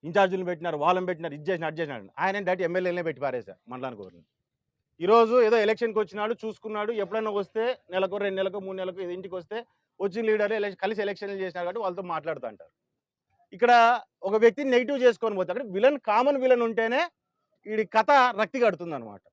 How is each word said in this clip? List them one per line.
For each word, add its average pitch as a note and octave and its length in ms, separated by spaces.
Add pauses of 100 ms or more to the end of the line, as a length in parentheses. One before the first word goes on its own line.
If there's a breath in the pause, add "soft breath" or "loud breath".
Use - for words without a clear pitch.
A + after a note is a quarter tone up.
ఇంచార్జీలను F#3 420
పెట్టినారు, E3+ 320
వాళ్ళని F3+ 280
పెట్టినారు, E3 280
ఇది D3 180
చేసినాడు, D#3+ 220
అది D#3+ 80
చేసినాడు. B2 260 (120)
ఆయన F#3+ 200
డైరెక్ట్ F#3 240
ఎమ్మెల్యేలనే F3 380
పెట్టి D3+ 200
పారేశారు A#2+ 500
మండలానికి B2+ 300
ఒకరిని. F2+ 200 (800)
ఈరోజు A3+ 400
ఏదో A3+ 160
ఎలక్షన్కి A3 420
వచ్చినాడు, G#3 360 (100)
చూసుకున్నాడు, G#3+ 460
ఎప్పుడైనా G#3+ 400
వస్తే A3 460 (120)
నెలకు, F#3+ 280
రెండు G3+ 180
నెలలకు, F#3+ 240
మూడు F#3+ 180
నెలలకు F#3 220
ఇంటికి F#3 360
వస్తే G#3 300 (360)
వచ్చిన G3+ 240
లీడర్లు G#3+ 300
ఎలక్షన్, G#3 220
కలిసి G#3 240
ఎలక్షన్లు G3+ 340
చేసినారు F3+ 300
కాబట్టి F#3+ 160
వాళ్ళతో F#3 200
మాట్లాడుతూ D#3 460
అంటారు. G#2 220 (840)
ఇక్కడ A#3 480 (220)
ఒక G3 120
వ్యక్తిని A#3 360
నెగిటివ్ B3 320
చేసుకొని A3+ 320
పోతే F#3 160
అక్కడ A#3+ 140
విలన్, A3+ 340
కామన్ B3+ 380
విలన్ B3+ 240
ఉంటేనే A3+ 480 (560)
వీడి G#3+ 200
కథ A3 260
రక్తి B3 480
కడుతుంది F3 360
అనమాట. G#2+ 260 (120)